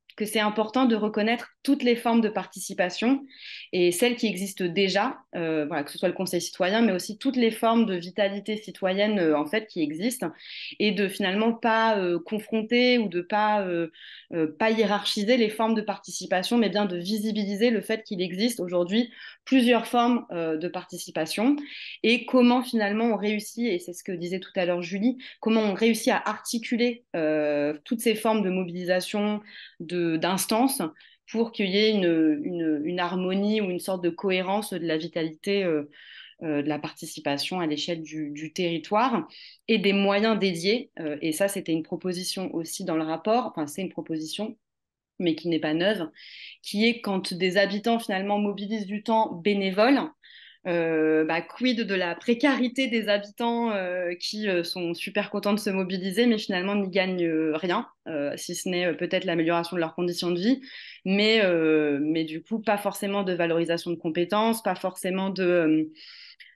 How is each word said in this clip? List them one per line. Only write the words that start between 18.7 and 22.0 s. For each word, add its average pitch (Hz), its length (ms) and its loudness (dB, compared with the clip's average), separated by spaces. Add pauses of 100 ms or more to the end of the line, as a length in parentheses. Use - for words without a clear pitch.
plusieurs 233 420 4
formes, 240 440 2
euh, 160 260 -2
de 170 100 -4
participation 180 880 -2 (460)